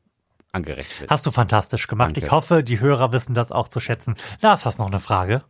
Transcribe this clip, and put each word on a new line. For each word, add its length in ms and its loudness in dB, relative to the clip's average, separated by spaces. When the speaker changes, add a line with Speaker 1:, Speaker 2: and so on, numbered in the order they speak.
Speaker 1:
angerechnet 480 -8
werden. 100 -8
Speaker 2:
Hast 160 2
du 40 2
fantastisch 560 0
gemacht. 300 0
Speaker 1:
Danke. 100 -4
Speaker 2:
Ich 60 2
hoffe, 320 2
die 160 -2
Hörer 320 2
wissen 220 -2
das 180 0
auch 160 -2
zu 100 -6
schätzen. 360 -4
Lars, 240 4
hast 140 -2
du 40 -2
noch 80 -2
eine 100 0
Frage? 500 0